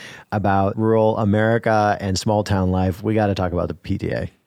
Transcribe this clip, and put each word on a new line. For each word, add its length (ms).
about 440
rural 400
America 840
and 180
small 240
town 280
life, 300
we 120
gotta 200
talk 200
about 160
the 60
P 220
T 140
A. 180